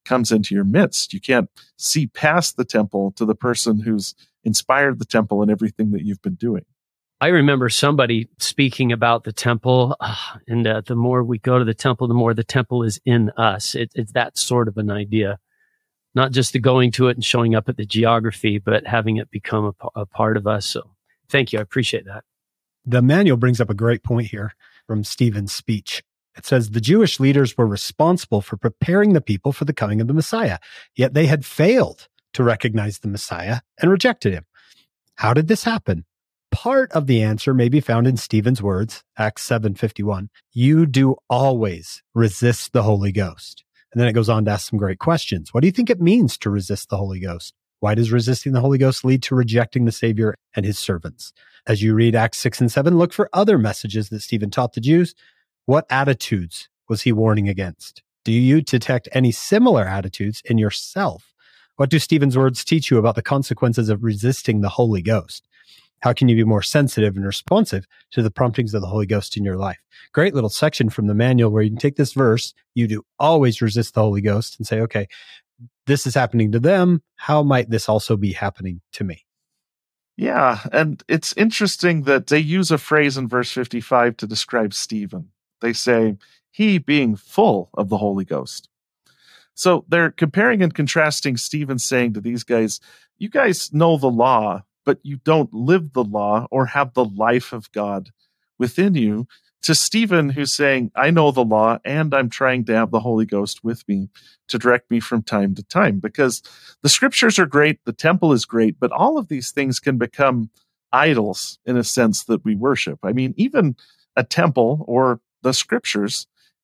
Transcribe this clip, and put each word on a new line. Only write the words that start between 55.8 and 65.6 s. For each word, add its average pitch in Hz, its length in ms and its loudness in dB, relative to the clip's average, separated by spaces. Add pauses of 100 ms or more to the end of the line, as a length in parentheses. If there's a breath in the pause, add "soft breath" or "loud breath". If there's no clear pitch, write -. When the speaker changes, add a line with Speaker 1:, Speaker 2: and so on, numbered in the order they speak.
Speaker 3:
attitudes 127 800 -2 (200)
was 107 140 -4
he 123 100 2
warning 107 360 2
against? 92 540 -8 (220)
Do - 80 -2
you 127 300 4
detect 127 500 -2
any 127 200 2
similar 202 520 2
attitudes 95 600 -6
in 117 140 0
yourself? 107 760 -4 (400 soft breath)
What 139 160 0
do 160 80 4
Stephen's 139 400 2
words 131 260 2
teach 165 240 0
you 123 100 4
about 113 180 2
the 113 60 -4
consequences 123 640 0
of 107 160 0
resisting 110 560 0
the 98 100 0
Holy 110 320 0
Ghost? 101 460 -4 (520 soft breath)